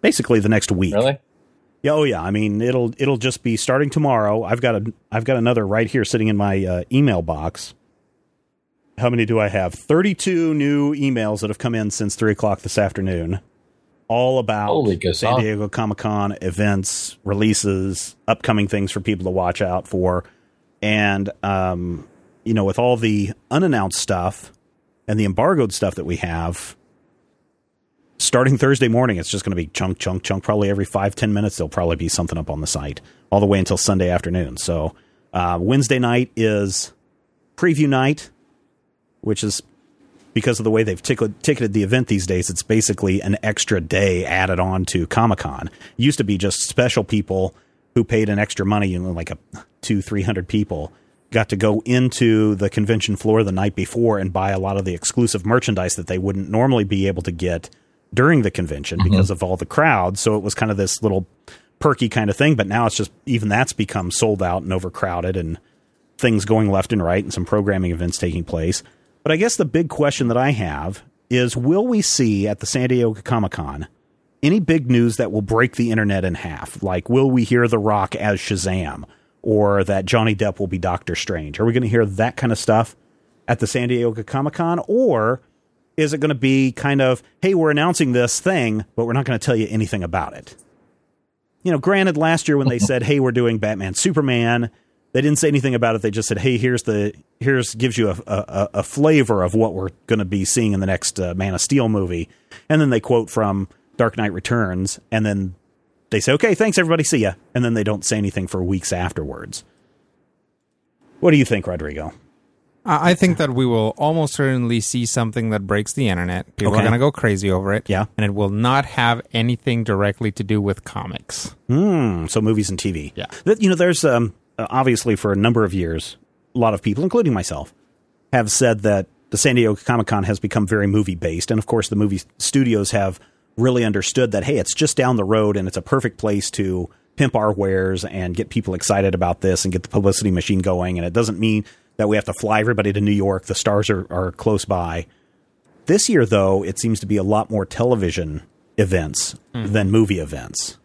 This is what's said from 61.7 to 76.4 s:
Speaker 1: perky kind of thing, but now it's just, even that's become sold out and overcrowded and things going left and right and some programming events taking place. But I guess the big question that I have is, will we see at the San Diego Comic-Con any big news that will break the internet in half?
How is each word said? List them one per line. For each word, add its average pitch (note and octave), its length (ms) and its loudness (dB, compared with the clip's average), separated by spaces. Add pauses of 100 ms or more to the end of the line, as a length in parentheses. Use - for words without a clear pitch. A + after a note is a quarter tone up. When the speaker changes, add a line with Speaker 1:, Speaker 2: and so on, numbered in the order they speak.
Speaker 1:
perky C3 300 2
kind G#2+ 220 0
of G2 60 0
thing, D3+ 200 4
but G#2+ 100 0
now A2+ 200 0
it's - 100 0
just, - 160 -4 (140)
even A2 220 -2
that's A2+ 240 0
become F#2+ 380 -4
sold G#2 320 0
out F2+ 200 -2
and F#2 100 -4
overcrowded F2+ 640 -4
and E2 220 -6 (600)
things A2 260 2
going A2 260 2
left G2 220 0
and G#2 100 0
right F2+ 200 0
and - 100 -10
some F2+ 120 -4
programming G2 480 -2
events E2+ 260 -4
taking E2+ 260 -4
place. E2 380 -4 (420)
But D3 80 0
I D#3+ 40 2
guess G#3+ 200 0
the F3 80 0
big D#3 240 -2
question C#3+ 400 0
that A#2 80 0
I C3 140 2
have F2+ 520 -6 (280)
is, B2 260 0
will E3 300 2
we A3+ 160 0
see G#2 440 0
at G#2 140 -4
the - 60 -8
San B2+ 240 -2
Diego A#2+ 240 2
Comic-Con E2+ 760 -4 (540)
any F#3 180 4
big D3+ 300 0
news A#2 260 4
that G#2+ 160 -2
will G#2+ 100 0
break A2+ 340 0
the A#2 140 0
internet G2+ 340 0
in F2+ 100 -2
half? - 480 -10